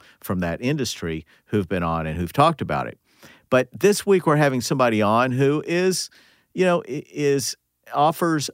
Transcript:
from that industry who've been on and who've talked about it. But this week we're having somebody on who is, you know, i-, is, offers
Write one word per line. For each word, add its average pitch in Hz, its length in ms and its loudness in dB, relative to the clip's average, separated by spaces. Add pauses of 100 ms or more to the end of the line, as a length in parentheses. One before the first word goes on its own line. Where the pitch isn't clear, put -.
(220)
from 92 180 -4
that 85 220 -4
industry 110 640 -4 (220)
who've 101 200 -2
been 90 160 -4
on 80 240 -2
and 78 100 -6
who've 87 140 -4
talked 156 300 2
about 71 260 -4
it. - 100 -14 (520)
But 127 180 2 (100)
this 202 280 2
week 196 200 4
we're 151 120 4
having 139 240 2
somebody 120 400 2
on 117 320 2
who 139 340 2
is, 180 420 0 (440)
you 180 100 0
know, 175 240 2
i-, 143 240 -8
is, 143 460 0 (360)
offers 156 600 0